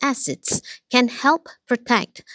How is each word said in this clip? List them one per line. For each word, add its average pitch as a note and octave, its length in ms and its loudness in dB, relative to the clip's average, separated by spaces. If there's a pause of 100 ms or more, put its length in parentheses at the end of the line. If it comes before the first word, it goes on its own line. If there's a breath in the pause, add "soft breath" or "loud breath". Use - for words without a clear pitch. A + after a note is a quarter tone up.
acids - 600 -2 (300 loud breath)
can B3 160 4
help D4 400 0 (180)
protect A#3+ 560 -2 (140 loud breath)